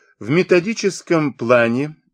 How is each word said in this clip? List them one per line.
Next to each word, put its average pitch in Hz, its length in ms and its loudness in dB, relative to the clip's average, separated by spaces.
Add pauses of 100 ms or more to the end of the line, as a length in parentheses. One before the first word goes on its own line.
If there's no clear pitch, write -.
(200)
В 104 100 -10
методическом 175 1040 0
плане 123 640 0 (180)